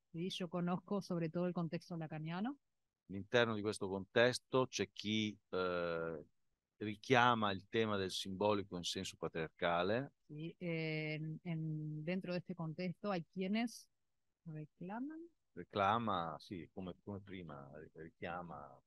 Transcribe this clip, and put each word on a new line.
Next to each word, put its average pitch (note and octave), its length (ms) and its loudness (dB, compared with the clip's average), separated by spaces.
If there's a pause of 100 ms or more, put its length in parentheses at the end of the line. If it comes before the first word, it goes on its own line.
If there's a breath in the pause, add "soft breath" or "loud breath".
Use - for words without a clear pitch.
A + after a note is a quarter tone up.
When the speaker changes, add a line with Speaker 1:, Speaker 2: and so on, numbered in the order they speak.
(120)
Speaker 1:
Sí, E3+ 180 -4
yo F3+ 180 -6
conozco F3+ 540 -2
sobre E3 280 -2
todo F3 160 0
el F3+ 80 0
contexto E3+ 420 -4
lacaniano. E3 640 -4 (520)
Speaker 2:
All'interno A2 460 4
di G#2 60 -2
questo G2+ 260 0
contesto A#2+ 800 4
c'è - 240 -2
chi, G#2+ 460 0 (120)
eh, E2+ 760 0 (540)
richiama A2 720 4
il G2 180 -4
tema A2 280 2
del F#2 140 0
simbolico G2+ 640 0
in F2 60 -4
senso - 340 -4
patriarcale. F2 960 0 (140)
Speaker 1:
Sí, D#3 320 -8
en, D#3 840 -2
en, D#3 600 -4
dentro F3+ 300 -2
de F3+ 60 0
este F3+ 140 -8
contexto F3 580 -4
hay F3 200 0
quienes G#3 560 -2 (560)
reclaman. G#3+ 840 -8 (240)
Speaker 2:
Reclama, G2 840 2
sì, D#2+ 340 -10
come, F#2 220 -8 (100)
come G2+ 160 -8
prima, E2+ 480 -10 (260)
richiama, D#2+ 920 -8